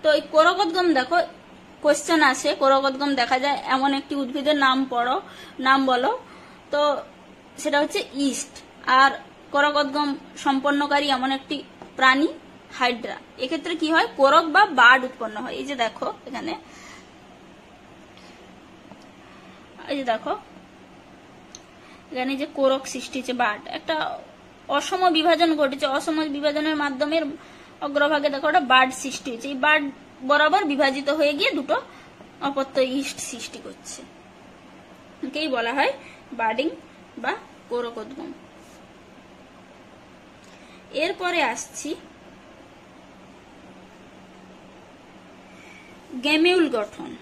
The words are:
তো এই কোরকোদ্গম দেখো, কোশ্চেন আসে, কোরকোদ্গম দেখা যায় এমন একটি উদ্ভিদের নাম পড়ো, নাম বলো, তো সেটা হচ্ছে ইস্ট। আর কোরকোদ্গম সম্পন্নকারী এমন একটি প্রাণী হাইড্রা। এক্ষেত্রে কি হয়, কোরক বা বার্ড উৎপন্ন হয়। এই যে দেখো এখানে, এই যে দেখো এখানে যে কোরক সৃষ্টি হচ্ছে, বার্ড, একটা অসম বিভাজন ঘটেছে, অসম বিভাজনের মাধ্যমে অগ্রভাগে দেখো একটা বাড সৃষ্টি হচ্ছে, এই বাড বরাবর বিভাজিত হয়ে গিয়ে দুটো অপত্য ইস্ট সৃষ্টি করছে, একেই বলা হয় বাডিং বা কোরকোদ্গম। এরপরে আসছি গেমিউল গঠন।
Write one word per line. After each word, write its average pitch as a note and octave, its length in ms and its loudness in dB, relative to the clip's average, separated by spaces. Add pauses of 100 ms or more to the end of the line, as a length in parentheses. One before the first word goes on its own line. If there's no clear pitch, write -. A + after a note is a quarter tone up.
তো D#4 140 2
এই D4+ 60 0 (120)
কোরকোদ্গম F4+ 520 4 (120)
দেখো, B3+ 180 0 (680)
কোশ্চেন D4+ 360 2 (120)
আসে, C#4+ 180 -2 (120)
কোরকোদ্গম C4+ 480 2 (100)
দেখা B3 240 2
যায় C#4+ 140 0 (160)
এমন C4+ 160 0 (100)
একটি C#4+ 220 -10
উদ্ভিদের C#4 340 0 (100)
নাম C4 120 4 (140)
পড়ো, B3 240 0 (500)
নাম C4+ 120 4 (120)
বলো, B3+ 200 2 (640)
তো C#4+ 80 0 (840)
সেটা C#4+ 200 0
হচ্ছে D#4 180 -2 (280)
ইস্ট। - 240 -6 (480)
আর C4+ 100 8 (440)
কোরকোদ্গম D4 540 0 (360)
সম্পন্নকারী C#4+ 600 0 (100)
এমন B3+ 220 -2
একটি D4 180 -8 (420)
প্রাণী C4+ 300 6 (500)
হাইড্রা। B3 380 -2 (280)
এক্ষেত্রে D#4+ 360 -4
কি D#4 140 0
হয়, F4 140 2 (100)
কোরক D4 360 6
বা G4 80 8 (180)
বার্ড B3 280 10
উৎপন্ন G#3+ 360 -10
হয়। - 160 -8
এই C4 100 -8
যে C#4+ 40 -4 (100)
দেখো - 240 -4 (200)
এখানে, C4 240 -8 (3500)
এই C#4+ 80 -4
যে C4+ 140 -6
দেখো A3 200 -4 (1800)
এখানে C4 280 -4
যে D4+ 60 -4 (120)
কোরক C4 240 2 (100)
সৃষ্টি - 280 -10
হচ্ছে, B3+ 220 -6
বার্ড, G#3 200 -2 (160)
একটা D#4+ 160 -4 (720)
অসম - 340 -2 (160)
বিভাজন D#4+ 320 4 (100)
ঘটেছে, C#4 260 0 (100)
অসম D#4 200 -2 (200)
বিভাজনের D4+ 460 0
মাধ্যমে D4 360 -2 (680)
অগ্রভাগে D4 480 2
দেখো C#4 160 -4
একটা E4 220 4
বাড C4 160 6 (140)
সৃষ্টি C4+ 300 -8
হচ্ছে, A#3 200 -10
এই C4 120 -8
বাড D4+ 180 4 (480)
বরাবর D4+ 320 4 (100)
বিভাজিত C#4 360 0 (100)
হয়ে D4 200 2
গিয়ে A#4 200 -2
দুটো C#4 180 -2 (720)
অপত্য C4+ 280 -4 (240)
ইস্ট - 180 -8 (120)
সৃষ্টি A#3 360 -14
করছে, - 340 -16 (1300)
একেই D4+ 300 -4
বলা A#3 220 -2
হয় G4 140 2 (480)
বাডিং A3+ 280 -2 (540)
বা C4+ 100 -4 (380)
কোরকোদ্গম। A#3+ 600 -8 (2750)
এরপরে F4 360 -4 (120)
আসছি - 380 -12 (4000)
গেমিউল D#4+ 420 4 (120)
গঠন। - 320 -8 (120)